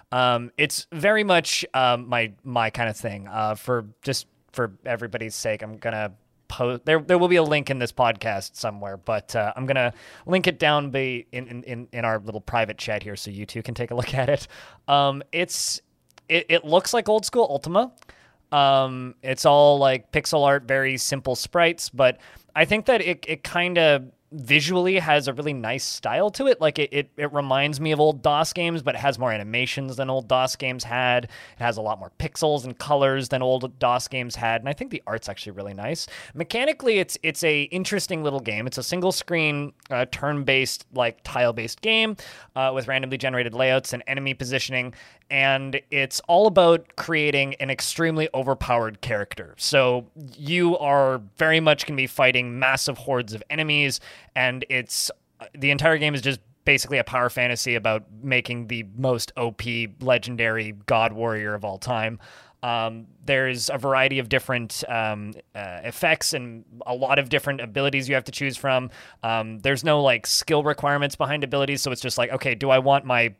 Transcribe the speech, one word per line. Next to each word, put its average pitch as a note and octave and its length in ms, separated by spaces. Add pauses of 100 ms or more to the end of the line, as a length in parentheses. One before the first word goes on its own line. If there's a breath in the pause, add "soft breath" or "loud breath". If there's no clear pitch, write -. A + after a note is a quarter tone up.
(120 loud breath)
Um, B2 440
it's - 360
very G3+ 320
much, G3 500
um, B2 340
my, A#2 240 (120)
my A#2+ 260
kinda A2+ 240
thing. G2+ 320
Uh, G#2+ 300
for, A#2+ 280 (180)
just - 260 (240)
for A2+ 200 (140)
everybody's A2+ 480
sake, G#2+ 280
I'm G#2+ 160
gonna G#2+ 340 (340)
po-, B2 320
there, D#3 220
there E3+ 180
will F3 100
be F3 80
a E3 60
link D3 280
in C3+ 100
this A#2+ 100
podcast A2 640
somewhere, G2+ 440
but, G#2+ 360
uh, G#2+ 220
I'm C3 100
gonna B2+ 260 (340 loud breath)
link F3+ 200
it E3+ 140
down D3 300
be-, B2+ 420
in, B2+ 160
in, A#2+ 160
in, A#2+ 280
in A#2 120
our A2+ 160
little G#2 200
private A2 380
chat G#2 240
here G#2 140
so G#2 160
you G2+ 140
two A2+ 160
can A#2 120
take A#2 160
a A#2+ 60
look B2 180
at C3 140
it. C#3+ 180 (400 loud breath)
Um, C#3+ 460
it's, - 480 (480)
it, E3 220
it E3 140
looks E3 280
like A3+ 160
old G#3+ 160
school A#3 240
Ultima. F3 420 (640 soft breath)
Um, C3+ 680
it's C3 240
all, D3 320
like, C3 340
pixel D3 320
art, C#3 200
very C3+ 340
simple C3 360
sprites, - 540
but B2+ 300 (360 loud breath)
I D#3 120
think G#3 200
that A#3+ 140
it, E3+ 260
it D#3 180
kinda E3+ 600 (260)
visually D#3+ 680
has D3+ 280
a C#3 60
really C#3+ 220
nice B2 300
style E3 460
to C4+ 160
it. C4 140
Like, D#3 180
it, D3 140
it, C#3+ 240
it D3 160
reminds C#3+ 480
me D#3 120
of D3 80
old D3+ 200
dos D3+ 320
games, E3+ 300
but C3 120
it - 40
has C3+ 200
more A#2+ 140
animations A#2+ 640
than C3 140
old C3 180
dos B2+ 260
games B2+ 300
had. B2 400
It A2+ 60 (320 loud breath)
has A#2 160
a A2 40
lot G#2+ 160
more F#2 200
pixels D3+ 460
and B2+ 140
colors C3+ 520
than C3 100
old C3 380
dos B2 280
games B2 300
had, A#2 240
and C3 80
I D3 60
think B3+ 160
the - 160
art's A2 240
actually G2+ 220
really G2+ 200
nice. A2+ 340 (280 loud breath)
Mechanically, A#3 640
it's, - 240
it's D#3+ 200
a D3+ 220
interesting F3+ 580
little C#3 180
game. A2 260
It's B2+ 120
a B2+ 40
single F3+ 300
screen, D3+ 600 (180)
uh, B2+ 200
turn-based, C#3 800
like, A#2+ 300
tile-based A#2 580
game, A3 360 (380 loud breath)
uh, C3 200
with B2+ 120
randomly C3 300
generated B2 380
layouts C3 400
and - 120
enemy C3+ 280
positioning, B2+ 580 (380 loud breath)
and C3+ 480 (120)
it's C#3 360
all F#3 200
about E3+ 500
creating C#3+ 600
an C3+ 120
extremely D#3+ 640
overpowered B2 720
character. G2+ 560
So B2+ 480 (300)
you E3+ 420
are C#3 420 (160)
very D#3+ 240
much D3+ 260
gonna C#3+ 120
be C3 80
fighting B2 520
massive C3 380
hordes A#2+ 380
of G#2 160
enemies, D3 500 (340 loud breath)
and B2+ 360
it's, B2+ 400 (420)
the C#3 180
entire D3+ 280
game D3 160
is C3 80
just C3+ 180 (240)
basically C#3 320
a A#2+ 80
power B2 240
fantasy B2 460
about A2 320 (160)
making A#2+ 460
the A2+ 180 (100)
most B2+ 400
O A#2 160
P A#2 360 (120)
legendary A2+ 720 (140)
god A2+ 260
warrior G#2+ 400
of G2+ 100
all G2 140
time. A2+ 420 (440 loud breath)
Um, A2+ 440 (160)
there's C3 460
a D3 80
variety C3+ 440
of A2+ 100
different, B2 580
um, G#2+ 460 (200)
uh, F#2 300
effects D#3+ 480
and A#2+ 320 (220)
a B2 80
lot C3+ 240
of C3+ 100
different C#3 320
abilities C3+ 480
you C#3 60
have C3 100
to - 80
choose C3+ 240
from. B2+ 340 (320 loud breath)
Um, A2 360
there's C3+ 260
no, D3+ 180
like, B2 240
skill - 360
requirements C#3+ 540
behind C#3+ 280
abilities, C#3 380
so C3 100
it's B2 100
just B2+ 140
like, A#2+ 160
okay, C3 220
do C3+ 160
I C3 80
want C#3 260
my, A#2 360